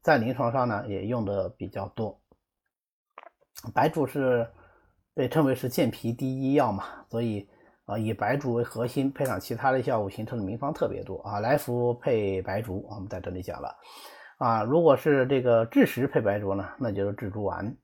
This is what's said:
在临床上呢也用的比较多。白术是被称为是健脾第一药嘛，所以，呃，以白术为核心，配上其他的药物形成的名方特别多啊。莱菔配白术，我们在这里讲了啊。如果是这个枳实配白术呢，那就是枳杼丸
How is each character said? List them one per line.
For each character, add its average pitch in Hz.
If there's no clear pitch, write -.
在 151
临 117
床 120
上 127
呢 104
也 98
用 117
的 98
比 -
较 98
多。 107
白 143
术 156
是 123
被 127
称 156
为 131
是 131
健 123
脾 113
第 131
一 135
药 135
嘛， -
所 117
以， 104
呃， 104
以 110
白 113
术 127
为 117
核 120
心， 135
配 139
上 110
其 -
他 135
的 131
药 123
物 98
形 110
成 117
的 98
名 101
方 143
特 -
别 -
多 95
啊。 104
莱 127
菔 120
配 104
白 98
术， 101
我 104
们 98
在 92
这 92
里 92
讲 90
了 -
啊。 113
如 147
果 147
是 135
这 135
个 117
枳 269
实 131
配 139
白 104
术 98
呢， 98
那 123
就 98
是 104
枳 107
杼 107
丸 95